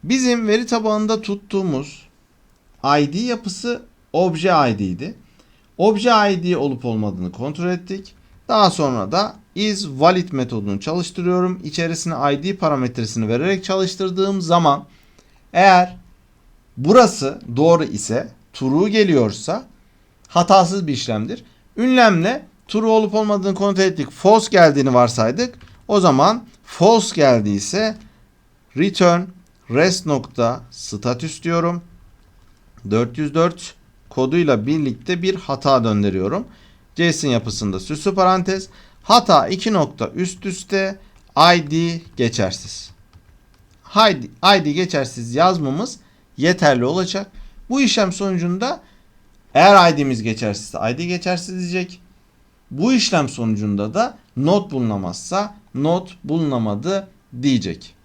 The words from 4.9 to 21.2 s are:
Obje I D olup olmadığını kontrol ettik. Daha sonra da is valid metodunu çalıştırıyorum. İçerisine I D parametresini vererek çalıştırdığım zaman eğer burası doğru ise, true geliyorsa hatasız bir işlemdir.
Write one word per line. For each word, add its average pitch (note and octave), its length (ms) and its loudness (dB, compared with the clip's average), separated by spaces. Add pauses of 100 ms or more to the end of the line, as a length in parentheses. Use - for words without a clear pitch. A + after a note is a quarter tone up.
Obje G#3 320 2 (240)
I F3 100 -4
D F3 140 0
olup B2+ 280 -4
olmadığını G2+ 460 -4
kontrol D3+ 380 -6
ettik. F#3 460 -10 (320)
Daha G#3 240 4
sonra A#2+ 400 -4
da G3+ 240 -2 (200)
is G3+ 340 -4
valid E3 420 2
metodunu A2+ 480 -4
çalıştırıyorum. F3+ 840 -4
İçerisine D#3+ 720 -4
I C#3+ 100 -4
D F#3+ 120 -4
parametresini B2 720 -4
vererek F3 360 -2
çalıştırdığım F#3+ 800 -4
zaman E3 440 2 (680)
eğer F3+ 440 6 (800)
burası E3 640 4 (140)
doğru D#3+ 280 4
ise, - 480 -6 (220)
true D3 360 0
geliyorsa F3+ 760 0 (640)
hatasız F3+ 600 2
bir C#3+ 60 -2
işlemdir. A#2+ 500 -6 (340)